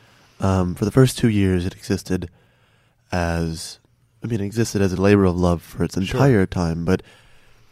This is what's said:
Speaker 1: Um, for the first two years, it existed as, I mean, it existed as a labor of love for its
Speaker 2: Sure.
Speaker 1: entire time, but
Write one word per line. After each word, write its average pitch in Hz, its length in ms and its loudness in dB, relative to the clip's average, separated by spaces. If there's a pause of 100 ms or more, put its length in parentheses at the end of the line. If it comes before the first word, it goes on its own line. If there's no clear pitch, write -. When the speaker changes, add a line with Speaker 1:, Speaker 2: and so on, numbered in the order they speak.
(400)
Speaker 1:
Um, 92 360 0
for 110 100 -4
the 101 60 -2
first 131 260 4
two 123 120 2
years, 95 360 2
it - 80 -6
existed 92 560 -6 (800)
as, 85 680 -4 (440)
I 123 40 -8
mean, 113 140 -4
it 101 40 -4
existed 107 340 -2
as 95 140 0
a 90 80 -4
labor 101 240 6
of 87 100 2
love 87 280 0
for - 200 -8
its 82 120 -4
Speaker 2:
Sure. 95 80 -2
Speaker 1:
entire 127 420 2
time, 85 400 -4
but 92 160 0 (720)